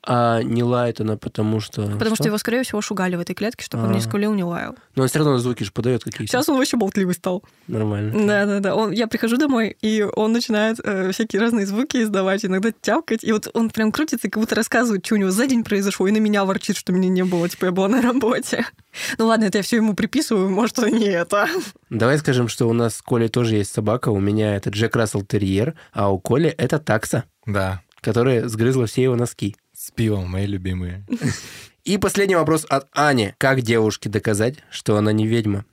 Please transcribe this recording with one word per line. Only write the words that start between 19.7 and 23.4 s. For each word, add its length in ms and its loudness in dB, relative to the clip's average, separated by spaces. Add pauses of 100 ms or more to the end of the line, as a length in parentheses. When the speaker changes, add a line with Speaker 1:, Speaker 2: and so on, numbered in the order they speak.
Speaker 2:
ему 160 2
приписываю, 560 0
может, 300 0
он 100 2
не 200 2
это. 380 0 (440)
Speaker 1:
Давай 260 4
скажем, 320 2
что 180 0
у 60 2
нас 220 0
с 80 -14
Колей 260 2
тоже 280 2